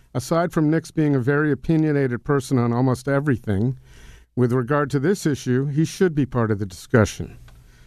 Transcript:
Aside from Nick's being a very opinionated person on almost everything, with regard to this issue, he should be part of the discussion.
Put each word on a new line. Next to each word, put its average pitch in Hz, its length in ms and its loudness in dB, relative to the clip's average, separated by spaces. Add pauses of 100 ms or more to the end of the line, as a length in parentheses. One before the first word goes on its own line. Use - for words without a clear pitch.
(140)
Aside 165 380 -2
from 156 180 2
Nick's 160 220 -2
being 147 240 2
a 135 40 2
very 143 300 2
opinionated 143 760 0
person 139 320 0
on 120 160 2
almost 127 340 0
everything, 131 720 0 (560)
with 123 160 2
regard 131 380 0
to 143 100 0
this 180 260 -2
issue, 131 420 0
he 151 180 0
should 180 280 0
be 143 120 0
part 117 260 -2
of 101 80 -2
the 104 60 -4
discussion. - 720 0 (500)